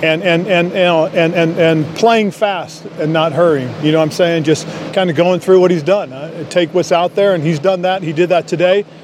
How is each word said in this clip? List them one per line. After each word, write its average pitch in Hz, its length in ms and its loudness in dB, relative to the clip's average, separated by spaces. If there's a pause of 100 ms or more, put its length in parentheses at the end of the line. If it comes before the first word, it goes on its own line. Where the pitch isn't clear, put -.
and, 160 220 0
and, 175 240 0
and, 175 220 2
you 180 60 -6
know, 175 320 2
and, 170 280 0
and, 170 240 0
and 160 260 2 (120)
playing 220 340 2
fast 185 540 -6 (160)
and 160 120 -2
not 160 200 0
hurrying. 143 360 2 (160)
You 151 60 2
know 156 80 2
what 160 60 2
I'm 151 80 -4
saying? 170 320 0
Just 156 240 0 (260)
kinda 185 180 0
going 175 280 2
through 185 200 4
what 180 120 4
he's 165 100 -2
done. 165 300 -2
Uh, 147 380 -12
take 175 220 -2
what's 180 200 0
out 170 240 0
there, 202 180 4
and 165 80 -2
he's 156 160 0
done 180 240 0
that. 185 220 -2
He 160 80 -4
did 165 160 0
that 165 180 0
today. 180 400 0 (180)